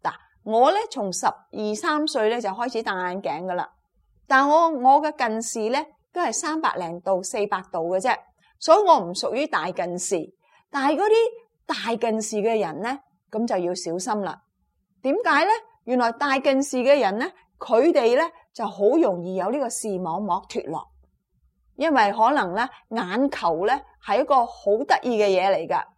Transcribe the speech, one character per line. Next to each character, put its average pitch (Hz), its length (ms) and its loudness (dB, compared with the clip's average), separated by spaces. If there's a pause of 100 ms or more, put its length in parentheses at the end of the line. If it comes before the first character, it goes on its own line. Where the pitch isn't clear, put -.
嗱， - 100 -4 (300)
我 233 260 4
呢， 392 80 2 (140)
從 202 200 -4
十 180 140 -6
二 214 500 -4
三 302 320 -2
歲 220 220 0
呢， 240 100 0
就 208 100 -4
開 233 220 -4
始 220 120 -4
戴 220 80 -4
眼 185 280 -4
鏡 170 260 -6
㗎 185 100 -4
喇， - 100 -4 (640)
但 269 200 4
我， 330 220 6
我 269 320 4
嘅 302 160 -2
近 226 240 -2
視 226 300 -4
呢， 294 120 0 (300)
都 349 80 -4
係 269 100 0
三 320 300 -4
百 262 140 -2
零 175 260 -8
度、 190 220 0
四 - 140 -6 (100)
百 196 120 -2 (120)
度 170 80 -6 (160)
嘅 190 40 0
啫。 240 160 2 (440)
所 320 160 6
以 - 20 6
我 349 220 6
唔 175 140 -4
屬 - 200 -6
於 277 140 -2
大 180 240 -4
近 175 260 -6
視。 180 200 -4 (520)
但 269 200 -4
係 311 60 2
嗰 349 80 0
啲 427 120 4 (500)
大 240 300 -4
近 220 260 -2
視 214 160 -8
嘅 220 220 0
人 160 220 -6
呢， 254 180 -6 (320)
咁 226 160 -4
就 214 100 -2
要 180 160 -2
小 170 240 -8
心 208 240 -6
啦。 180 200 -8 (600)
點 277 220 0
解 311 220 2
呢？ 415 60 2 (340)
原 247 140 0
來 233 120 2
大 269 280 -2
近 269 220 2
視 277 160 -4
嘅 269 220 4
人 202 200 0
呢， 294 60 -2 (340)
佢 254 320 4
哋 240 260 4
呢， 285 60 2 (300)
就 226 120 -6
好 202 360 2
容 180 220 0
易 185 120 -6
有 185 160 -2
呢 294 80 -2
個 240 100 -2
視 202 300 -6
網 175 220 -4
膜 196 280 -2
脫 - 200 -6
落。 156 140 -8 (920)
因 302 180 0
為 233 180 4
可 233 200 2
能 196 240 0
呢， 240 120 -2 (220)
眼 220 400 -2
球 170 380 -2
呢， 269 120 0 (260)
係 220 160 0
一 - 20 0
個 247 220 2
好 208 320 -2 (100)
得 - 160 2
意 233 180 0
嘅 208 60 4
嘢 185 260 2
嚟 160 140 -2
㗎。 170 160 -2 (140)